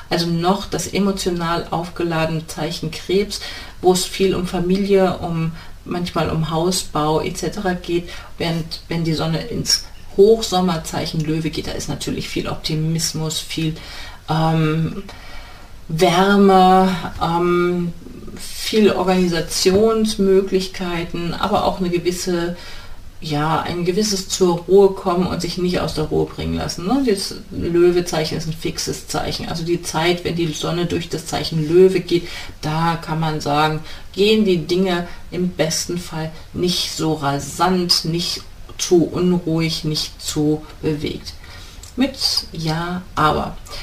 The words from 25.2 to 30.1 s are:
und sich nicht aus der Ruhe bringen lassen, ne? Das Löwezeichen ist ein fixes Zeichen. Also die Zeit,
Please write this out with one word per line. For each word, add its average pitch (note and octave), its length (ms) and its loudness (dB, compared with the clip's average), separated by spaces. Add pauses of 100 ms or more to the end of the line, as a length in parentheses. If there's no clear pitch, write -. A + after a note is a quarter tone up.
und - 140 -2
sich E3+ 160 -4
nicht F3+ 240 0
aus D#3 140 -2
der D#3 100 0
Ruhe D#3 220 0
bringen E2 320 -4
lassen, E3+ 280 -4
ne? C4+ 200 4
Das G3 300 0 (140)
Löwezeichen F3 840 2
ist D#3+ 100 -4
ein D#3 60 -4
fixes - 560 -6
Zeichen. - 400 -4
Also E3 160 -4
die E3+ 160 0
Zeit, F3 440 0